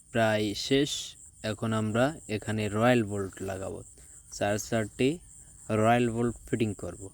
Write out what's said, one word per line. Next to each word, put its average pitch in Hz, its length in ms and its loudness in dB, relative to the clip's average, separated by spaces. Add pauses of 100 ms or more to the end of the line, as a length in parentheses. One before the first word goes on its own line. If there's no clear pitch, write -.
(120)
প্রায় 110 340 2 (220)
শেষ। 139 220 2 (640)
এখন 113 180 -4 (120)
আমরা 110 240 2 (300)
এখানে 107 280 -2 (140)
রয়্যাল 120 240 6 (100)
বোল্ট 98 220 -4 (160)
লাগাবো 95 300 -8 (580)
চার 104 180 0 (120)
চারটি 113 420 0 (720)
রয়্যাল 120 240 6 (100)
বোল্ট 120 200 0 (120)
ফিটিং 110 220 0 (140)
করব 87 180 -10 (120)